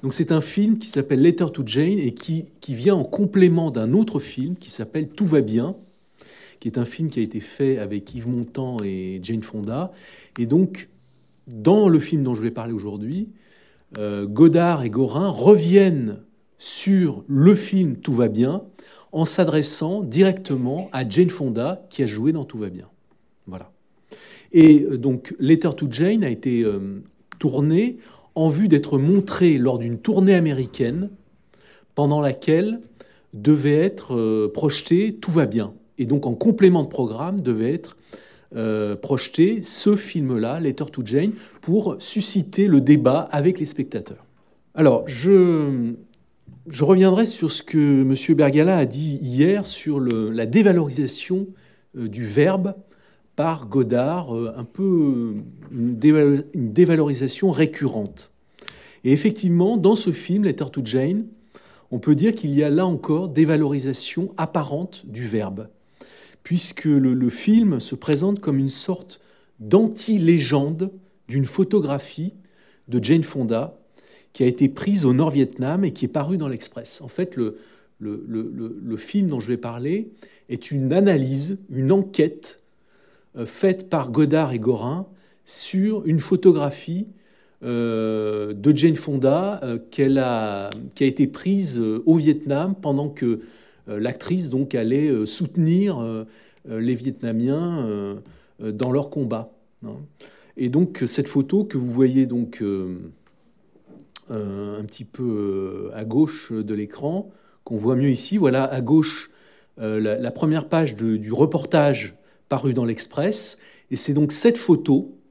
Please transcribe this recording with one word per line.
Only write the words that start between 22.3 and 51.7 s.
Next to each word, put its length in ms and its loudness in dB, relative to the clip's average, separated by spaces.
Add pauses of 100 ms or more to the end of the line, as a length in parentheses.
dans 120 -6
Tout 140 -14
va 100 -8
bien. 180 -14 (600)
Voilà. 260 -18 (800)
Et, 300 10
euh, 160 -2
donc, 400 -4
Letter 360 2
to 160 -6
Jane 320 0
a 60 -2
été, 360 -2
euh, 380 -4 (360)
tourné 580 0 (380)
en 160 2
vue 180 2
d'être 300 4
montré 580 4
lors 220 2
d'une 200 -6
tournée 360 4
américaine 720 0 (840)
pendant 260 0
laquelle 600 0 (500)
devait 460 2
être, 360 -2
euh, 380 0
projeté 600 0
Tout 160 -8
va 160 2
bien. 260 -4 (240)
Et 80 -4
donc, 220 0
en 80 -2
complément 480 4
de 60 -4
programme, 520 -6
devait 320 -2
être, 240 -8 (600)
euh, 400 -4
projeté 640 0
ce 340 0
film-là, 640 -2
Letter 320 -4
to 140 -8
Jane, 280 0 (280)
pour 380 0
susciter 680 -2
le 140 6
débat 500 4
avec 300 0
les 60 -2
spectateurs. 580 -10 (500)
Alors, 320 4
je, 840 4 (760)
je 180 -2
reviendrai 420 6
sur 260 -4
ce 100 -8
que 400 2
monsieur 300 0
Bergala 460 4
a 80 2
dit 340 -4
hier 460 2
sur 340 -4
le, 300 0
la 160 -2
dévalorisation, 1000 2 (520)